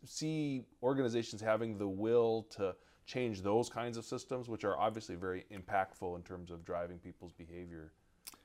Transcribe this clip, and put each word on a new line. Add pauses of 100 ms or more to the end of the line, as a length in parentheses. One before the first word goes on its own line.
see (180)
organizations
having
the
will (100)
to (300)
change
those
kinds
of
systems,
which
are
obviously
very
impactful
in
terms
of
driving
people's
behavior? (540)